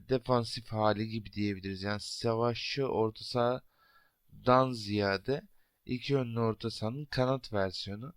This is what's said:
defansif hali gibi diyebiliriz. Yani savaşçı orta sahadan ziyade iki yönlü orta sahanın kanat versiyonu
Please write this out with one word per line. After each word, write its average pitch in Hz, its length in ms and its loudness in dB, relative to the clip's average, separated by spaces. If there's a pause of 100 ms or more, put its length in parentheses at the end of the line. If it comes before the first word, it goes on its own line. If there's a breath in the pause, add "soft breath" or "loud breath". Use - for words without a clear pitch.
defansif 120 580 0
hali 107 420 2
gibi 107 240 -8
diyebiliriz. 98 500 -2
Yani 104 180 -2
savaşçı 117 880 0
orta 110 360 0
sahadan - 1500 0
ziyade 104 760 0 (380)
iki 127 280 -4
yönlü 120 260 0
orta 110 320 0
sahanın 127 340 -4
kanat 127 480 0
versiyonu 101 640 -4